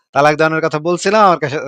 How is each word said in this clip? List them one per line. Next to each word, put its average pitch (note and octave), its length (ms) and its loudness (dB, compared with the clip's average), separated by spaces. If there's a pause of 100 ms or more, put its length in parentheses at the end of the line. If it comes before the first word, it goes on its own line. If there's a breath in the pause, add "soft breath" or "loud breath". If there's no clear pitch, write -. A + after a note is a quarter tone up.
(120)
তালাক D3 240 2
দেওয়ানোর D#3+ 300 0
কথা D#3 140 -4
বলছিলাম, F#3 460 0
আমার E3+ 140 2
কাছে, C#3+ 280 -6